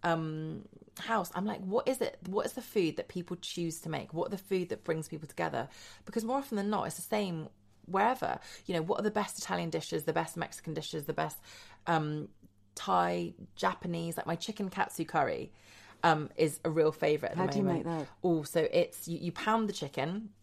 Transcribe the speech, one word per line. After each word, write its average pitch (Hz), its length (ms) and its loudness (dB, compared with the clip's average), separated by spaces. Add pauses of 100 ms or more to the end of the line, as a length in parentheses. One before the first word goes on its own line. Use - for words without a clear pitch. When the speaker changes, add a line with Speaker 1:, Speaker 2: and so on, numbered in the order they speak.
Speaker 1:
um, 160 600 0 (340)
house, 208 380 -2
I'm 196 100 -2
like, 214 160 -2
"What 196 260 0
is 262 140 2
it? - 160 -2 (100)
What 196 200 0
is - 60 -4
the 247 100 -6
food 165 340 2
that - 100 -4
people 175 320 -6
choose 165 420 -4
to - 80 -8
make? - 260 -6
What 170 120 0
are - 40 -4
the 196 80 -4
food 185 300 0
that - 140 -4
brings 160 240 -2
people 156 200 -10
together?" 147 420 -2 (360)
Because 226 200 -2
more 254 120 0
often 277 200 -2
than 202 140 0
not, 208 160 0
it's - 80 -6
the - 80 -8
same 180 460 0 (360)
wherever. 214 540 4 (260)
You 185 80 -2
know, 165 80 2
what 170 180 2
are 208 40 0
the 214 80 4
best 214 260 -2
Italian 175 320 -2
dishes, 160 360 -2
the 165 80 0
best 165 220 0
Mexican - 380 -6
dishes, 156 320 -6
the 156 80 -4
best, 156 240 -2 (480)
um, 151 440 2 (440)
Thai, 175 600 2 (220)
Japanese, 170 640 0
like - 80 -4
my 165 100 0
chicken 196 340 -4
katsu - 360 -2
curry, 139 460 0 (520)
um, 156 320 4
is 156 300 4
a 165 60 4
real 156 200 6
favourite 151 420 2
at 165 40 -2
the 185 60 2
Speaker 2:
How 185 40 4
do 208 120 0
you 196 40 4
Speaker 1:
moment. 175 220 2
Speaker 2:
make 165 140 0
that? 139 80 -4 (160)
Speaker 1:
Oh, 165 200 4
so 156 280 2
it's, - 360 2
you, 165 120 -4
you 170 120 -2
pound 220 380 2
the - 40 -4
chicken. 165 560 -4 (140)